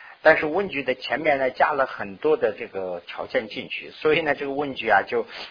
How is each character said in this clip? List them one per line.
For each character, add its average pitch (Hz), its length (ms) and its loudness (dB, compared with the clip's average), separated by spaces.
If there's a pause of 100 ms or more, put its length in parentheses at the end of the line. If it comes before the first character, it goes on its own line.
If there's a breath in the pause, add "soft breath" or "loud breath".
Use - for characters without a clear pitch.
(240 loud breath)
但 156 160 8
是 160 80 -2
问 185 200 0
句 139 140 -6
的 127 140 0
前 120 240 -4
面 151 180 2
呢 131 140 0
加 156 220 2
了 135 120 2
很 101 320 -8
多 151 200 2
的 117 200 2
这 117 80 -10
个 92 360 -6
条 - 260 -10
件 117 200 -2
进 107 220 -10
去， - 220 -12
所 156 240 2
以 165 60 2
呢 147 120 2
这 143 140 -6
个 139 40 -4
问 139 220 -4
句 113 160 -4
啊 98 180 6
就 120 200 -2 (240 loud breath)